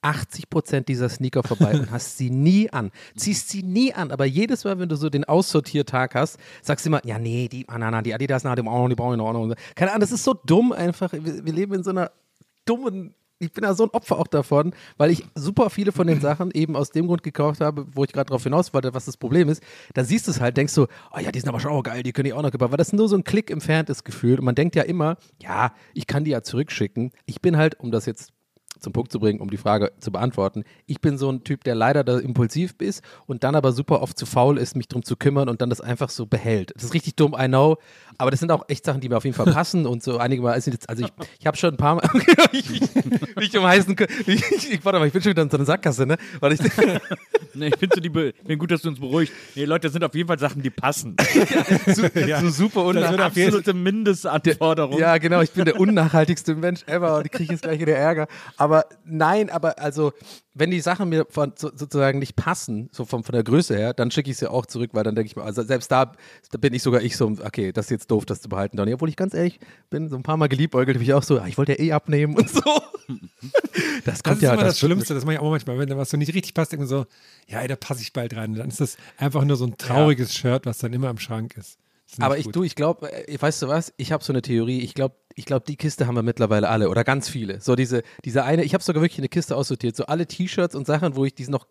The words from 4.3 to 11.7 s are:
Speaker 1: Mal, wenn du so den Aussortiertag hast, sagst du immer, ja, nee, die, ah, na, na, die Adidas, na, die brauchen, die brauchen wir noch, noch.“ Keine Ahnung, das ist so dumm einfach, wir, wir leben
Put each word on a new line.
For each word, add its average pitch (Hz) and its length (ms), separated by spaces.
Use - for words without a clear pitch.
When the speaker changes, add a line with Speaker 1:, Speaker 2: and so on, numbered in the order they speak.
Speaker 1:
Mal, 196 160
wenn 180 80
du 165 80
so 151 140
den 143 160
Aussortiertag 147 920
hast, 139 240
sagst - 240
du 160 40
immer, 147 160
ja, 110 140
nee, 117 300
die, 127 180
ah, 117 100
na, 113 140
na, 113 100
die 110 120
Adidas, 131 320
na, 127 100
die 123 60
brauchen, 120 280
die 127 60
brauchen 120 160
wir 120 60
noch, 110 160
noch.“ 117 220
Keine 190 160
Ahnung, 220 80
das 214 140
ist 226 100
so 262 100
dumm 220 380
einfach, 175 400
wir, 156 340
wir 165 80
leben 196 200